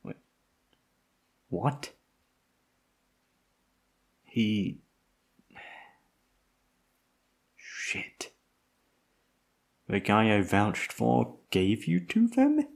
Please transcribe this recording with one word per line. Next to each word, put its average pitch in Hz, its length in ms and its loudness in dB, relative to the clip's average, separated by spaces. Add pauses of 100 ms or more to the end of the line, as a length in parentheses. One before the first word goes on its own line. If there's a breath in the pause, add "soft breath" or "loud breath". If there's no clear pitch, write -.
Wait. - 140 -12 (1300)
What? 139 440 -4 (2250)
He... 107 560 -2 (2750 loud breath)
Shit. - 760 -10 (1600)
The 101 120 0
guy 107 360 4
I 101 60 4
vouched 98 500 0
for 120 440 0 (140)
gave 190 360 0
you 170 140 2
to 220 280 0
them? 294 480 2